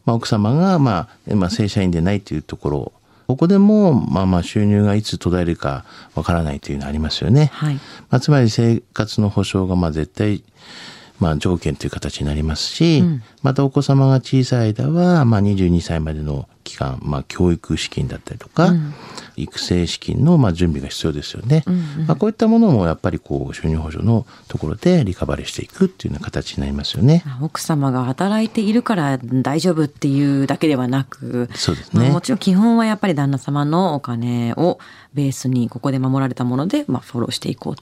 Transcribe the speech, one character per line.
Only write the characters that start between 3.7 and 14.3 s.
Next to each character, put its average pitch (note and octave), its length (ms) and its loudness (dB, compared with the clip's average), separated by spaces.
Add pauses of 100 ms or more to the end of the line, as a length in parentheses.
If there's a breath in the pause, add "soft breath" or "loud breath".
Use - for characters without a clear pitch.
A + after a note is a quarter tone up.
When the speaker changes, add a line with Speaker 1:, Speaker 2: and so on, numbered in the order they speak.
Speaker 1:
ま F#2 280 2
あ F#2+ 60 2
ま F#2 120 4
あ、 E2 40 0
収 G#2 220 0
入 G#2 180 4
が G#2 100 2
い G#2+ 80 0
つ F2+ 160 -6
途 F2 140 -2
絶 F2+ 100 2
え E2+ 40 0
る E2 120 0
か C2+ 260 -4 (300 loud breath)
わ D#2+ 100 -4
か - 100 0
ら E2+ 100 0
な D2 100 -4
い C#2+ 60 -8
と - 120 -10
い C#2+ 40 -4
う - 20 -6
の C#2+ 80 -8
あ D2 60 -8
り D2+ 80 -4
ま D#2 100 -2
す - 140 -6
よ D#2 80 2
ね。 C#3+ 220 4
Speaker 2:
は D3+ 180 -4
い。 C#3 40 -4
Speaker 1:
ま C3+ 60 -8 (300 loud breath)
あ、 B2+ 80 2
つ C#3 100 -4
ま C#3+ 100 6
り A2+ 120 4
生 A#2 320 2 (100)
活 - 260 -4
の G#2 120 2
保 G2 120 0
障 F#2 240 -2
が、 F#2 80 0
ま F2 120 2
あ、 D#2 40 -2
絶 D2+ 220 -4
対、 G#2 300 -2 (760 loud breath)
ま E2 120 2
あ、 D2+ 60 0
条 F2+ 200 0
件 D2 180 -2
と - 120 -8
い - 0 -
う - 20 -4
形 - 320 -10
に D2 60 -4
な D2 80 -2
り D2+ 80 -2
ま D#2 120 -2
す - 80 -6
し、 E3 360 2
Speaker 2:
う F3+ 40 6
ん。 D3+ 200 -2 (180 loud breath)
Speaker 1:
ま C3+ 140 0
た C#3 100 2
お C3+ 60 0
子 C#3+ 100 0
様 C3+ 240 4
が C3+ 100 6
小 C3 280 2